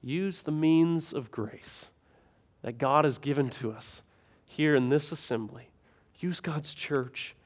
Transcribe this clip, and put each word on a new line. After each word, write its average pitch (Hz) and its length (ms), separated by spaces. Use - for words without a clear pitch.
Use 175 420
the 151 80
means 160 600
of 127 180
grace - 580
that 117 160
God 139 280
has 135 120
given 139 340
to 117 200
us - 320
here 151 300
in 127 140
this 147 220
assembly. 117 580
Use 175 220
God's 151 320
church. - 640